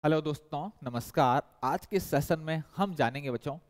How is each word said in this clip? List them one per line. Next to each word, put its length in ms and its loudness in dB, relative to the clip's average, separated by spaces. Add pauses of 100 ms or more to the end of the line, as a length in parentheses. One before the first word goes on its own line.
हेलो 160 4
दोस्तों, 500 -6 (140)
नमस्कार। 580 2 (220)
आज 220 -2
के 140 0
सेशन 380 0
में 240 -4 (140)
हम 180 0
जानेंगे 360 0
बच्चों 280 -4 (120)